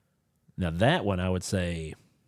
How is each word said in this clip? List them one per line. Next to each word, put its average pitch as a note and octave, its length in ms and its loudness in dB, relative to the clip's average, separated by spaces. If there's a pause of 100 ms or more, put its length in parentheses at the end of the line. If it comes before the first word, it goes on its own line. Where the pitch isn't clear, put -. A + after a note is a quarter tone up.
(580)
Now F2 140 0
that A2+ 340 2
one, G2 160 0
I F#2 80 0
would F#2 140 0
say E2+ 500 -4 (340)